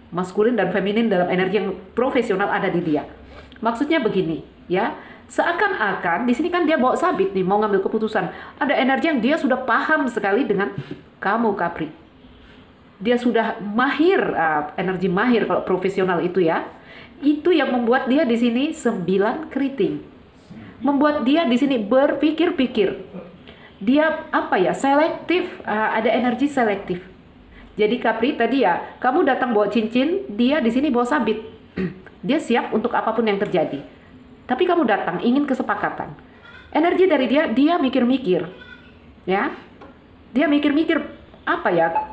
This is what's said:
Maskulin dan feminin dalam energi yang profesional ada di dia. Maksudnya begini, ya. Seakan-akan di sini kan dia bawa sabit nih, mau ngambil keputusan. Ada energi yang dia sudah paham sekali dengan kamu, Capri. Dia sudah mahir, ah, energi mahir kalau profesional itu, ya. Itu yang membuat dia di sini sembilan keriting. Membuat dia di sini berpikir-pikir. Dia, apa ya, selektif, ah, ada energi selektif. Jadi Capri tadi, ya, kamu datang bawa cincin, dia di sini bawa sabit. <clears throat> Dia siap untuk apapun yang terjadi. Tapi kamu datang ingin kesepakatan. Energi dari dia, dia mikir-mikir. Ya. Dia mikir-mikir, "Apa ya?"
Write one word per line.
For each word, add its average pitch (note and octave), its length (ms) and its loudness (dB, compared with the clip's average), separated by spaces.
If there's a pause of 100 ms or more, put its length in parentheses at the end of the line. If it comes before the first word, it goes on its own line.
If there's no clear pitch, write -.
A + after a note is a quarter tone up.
(140)
Maskulin G#3 400 0
dan F#3 160 0
feminin G#3 400 0
dalam F3+ 160 2
energi F#3 320 0
yang G3+ 160 -4 (220)
profesional A#3 500 0
ada F#3+ 240 -2
di E3+ 140 0
dia. D3 180 0 (560)
Maksudnya C#4+ 400 0
begini, F#3+ 460 -2 (240)
ya. G#3+ 260 -2 (300)
Seakan-akan B3 1040 -2
di A#3+ 80 2
sini E4 160 -2
kan F4 160 0
dia D#4 80 2
bawa B3+ 180 2
sabit G3 380 0
nih, F#3+ 100 0
mau F#3+ 160 2
ngambil G3+ 240 0
keputusan. A3 460 -2 (320)
Ada C#4 160 2
energi C4 320 2
yang C#4+ 160 0
dia D4 160 2
sudah B3 240 0
paham C#4 420 0
sekali G#3 380 0
dengan G3+ 260 0 (480)
kamu, G#3+ 380 0
Capri. E3 320 -4 (1120)
Dia A#3+ 180 2
sudah A3 400 0
mahir, C#4 640 2 (160)
ah, D3+ 420 0
energi F#3 320 -2
mahir A3 380 2
kalau F3+ 160 0
profesional F#3 580 0
itu, F3 220 2
ya. E3 240 0 (560)
Itu D4+ 260 2
yang C4+ 220 2
membuat B3 340 2
dia C4 220 2
di A#3 80 2
sini B3 400 0
sembilan G3 720 -2
keriting. G3+ 640 -4 (720)
Membuat C#4+ 400 2
dia C#4+ 240 2
di B3 80 4
sini C4+ 240 2
berpikir-pikir. C4+ 1080 2 (920)
Dia, D4+ 500 2
apa - 300 0
ya, F3 160 2
selektif, D#4+ 720 0 (160)
ah, G#3+ 320 -2
ada A3 160 2
energi B3 340 0
selektif. G3+ 540 -2 (760)
Jadi G#3+ 240 2
Capri A#3 400 0
tadi, A#3 240 2
ya, F3 160 2 (240)
kamu C#4 240 2
datang B3+ 240 0
bawa G#3 160 2
cincin, B3 640 0
dia B3 320 2
di A3+ 80 2
sini C4 240 0
bawa A#3+ 140 2
sabit. A3 340 0 (320)
<clears throat> F#3 300 -6 (200)
Dia C#4+ 160 0
siap B3+ 320 -2
untuk A#3 240 -2
apapun A3+ 320 0
yang G3 80 2
terjadi. D#3+ 480 -2 (600)
Tapi F4 240 0
kamu E4+ 160 2
datang F#3 400 0
ingin C4+ 240 2
kesepakatan. G#3+ 640 -4 (560)
Energi F4 400 4
dari C4 200 2
dia, D4+ 200 2
dia D4 320 2
mikir-mikir. B3 640 2 (800)
Ya. G3+ 320 -2 (800)
Dia D4+ 160 2
mikir-mikir, D4 500 2 (480)
"Apa D#4 240 -2
ya?" E3 160 2 (240)